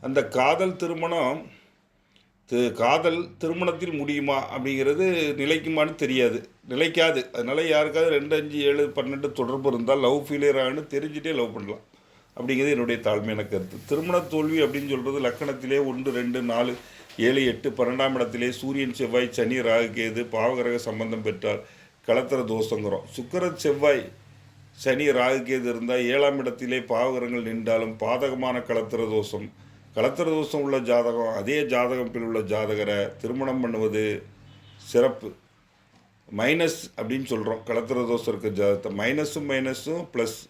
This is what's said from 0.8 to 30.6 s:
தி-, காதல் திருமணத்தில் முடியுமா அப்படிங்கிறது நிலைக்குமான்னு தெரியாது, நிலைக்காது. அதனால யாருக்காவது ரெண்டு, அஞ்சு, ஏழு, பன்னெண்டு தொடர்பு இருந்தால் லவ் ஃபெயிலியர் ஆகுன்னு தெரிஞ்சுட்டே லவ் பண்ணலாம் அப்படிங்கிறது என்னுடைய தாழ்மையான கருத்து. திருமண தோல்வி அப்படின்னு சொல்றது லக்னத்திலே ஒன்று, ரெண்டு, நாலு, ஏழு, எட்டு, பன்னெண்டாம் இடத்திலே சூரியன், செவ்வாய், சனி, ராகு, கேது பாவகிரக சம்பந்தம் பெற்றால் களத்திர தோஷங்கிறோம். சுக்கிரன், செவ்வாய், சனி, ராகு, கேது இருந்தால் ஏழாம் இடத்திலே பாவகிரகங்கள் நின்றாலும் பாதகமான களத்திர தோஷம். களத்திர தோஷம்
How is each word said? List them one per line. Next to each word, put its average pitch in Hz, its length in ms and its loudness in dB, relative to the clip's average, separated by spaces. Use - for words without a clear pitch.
தி-, 120 300 2
காதல் 160 380 4
திருமணத்தில் 170 640 -2
முடியுமா 143 360 0
அப்படிங்கிறது 135 580 0
நிலைக்குமான்னு 156 580 0
தெரியாது, 127 440 2
நிலைக்காது. 160 540 2
அதனால 131 320 -2
யாருக்காவது 156 520 4
ரெண்டு, 147 220 0
அஞ்சு, 147 300 -4
ஏழு, 143 160 4
பன்னெண்டு 139 340 -4
தொடர்பு 135 300 0
இருந்தால் 127 360 2
லவ் 135 160 4
ஃபெயிலியர் 143 400 2
ஆகுன்னு 135 260 -2
தெரிஞ்சுட்டே 151 460 -4
லவ் 117 220 -2
பண்ணலாம் 104 280 -10
அப்படிங்கிறது 135 380 2
என்னுடைய 120 240 0
தாழ்மையான 107 480 0
கருத்து. - 400 -6
திருமண 165 300 0
தோல்வி 156 320 0
அப்படின்னு 139 320 0
சொல்றது 135 280 -2
லக்னத்திலே 131 640 0
ஒன்று, 131 240 -2
ரெண்டு, 123 240 -2
நாலு, 120 300 0
ஏழு, 127 280 4
எட்டு, 117 240 -2
பன்னெண்டாம் 127 460 0
இடத்திலே 120 360 0
சூரியன், 131 440 -4
செவ்வாய், 123 360 2
சனி, 123 280 0
ராகு, 117 300 4
கேது 113 400 -2
பாவகிரக 120 480 0
சம்பந்தம் 110 480 -4
பெற்றால் 104 340 -2
களத்திர 127 420 2
தோஷங்கிறோம். 107 680 -2
சுக்கிரன், 175 500 -4
செவ்வாய், 139 400 4
சனி, 135 340 2
ராகு, 127 320 4
கேது 123 280 -2
இருந்தால் 120 360 0
ஏழாம் 139 360 4
இடத்திலே 123 440 -2
பாவகிரகங்கள் 120 640 0
நின்றாலும் 113 480 0
பாதகமான 127 640 0
களத்திர 113 480 -2
தோஷம். 107 380 -2
களத்திர 135 380 0
தோஷம் 151 360 0